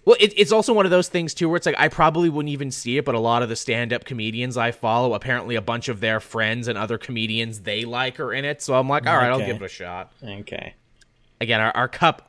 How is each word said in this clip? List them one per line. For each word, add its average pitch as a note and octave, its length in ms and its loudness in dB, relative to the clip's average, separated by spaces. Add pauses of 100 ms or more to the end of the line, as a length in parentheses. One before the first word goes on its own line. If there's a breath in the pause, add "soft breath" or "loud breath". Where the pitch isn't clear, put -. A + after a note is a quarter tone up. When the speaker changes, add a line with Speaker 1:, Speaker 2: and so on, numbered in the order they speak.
Speaker 1:
well, A#3+ 160 10
it, G3+ 160 4
it's G3 160 4
also A3 220 4
one G#3 100 6
of F3+ 60 4
those F3+ 180 4
things, E3+ 240 -4
too, E3 160 -2
where E3+ 80 0
it's - 100 -4
like, D#3 120 2
I D3+ 100 4
probably E3 420 2
wouldn't D3 220 -4
even C#3 180 -6
see B2 280 -4
it, C#3+ 80 -2
but B2+ 80 0
a A#2 40 2
lot A#2 240 2
of A#2 80 -2
the A2+ 60 -6
stand-up A#2+ 500 -4
comedians A#2 520 -6
I A#2 140 0
follow, A#2+ 420 0
apparently A#2+ 420 -4
a G#2+ 60 -2
bunch A#2 260 -4
of G#2+ 120 -6
their A2 200 0
friends A2+ 480 -4
and A2 100 -4
other A2 200 -4
comedians A2+ 640 -4
they G#2+ 260 -4
like B2 340 -6
are B2 140 -6
in C#3 120 -4
it, D3 140 -6
so C3+ 140 -2
I'm C3 160 2
like, C#3+ 160 2
"All D#3+ 100 4
right, B2 140 4
Speaker 2:
Okay. B2+ 120 2
Speaker 1:
I'll G2+ 120 -2
give G2+ 80 -10
it - 20 -10
a F#2 40 -8
shot." F2+ 440 -12 (100)
Speaker 2:
Okay. G2+ 520 -12 (640)
Speaker 1:
Again, A2+ 200 0
our, A2 160 2
our B2 120 0
cup, - 400 0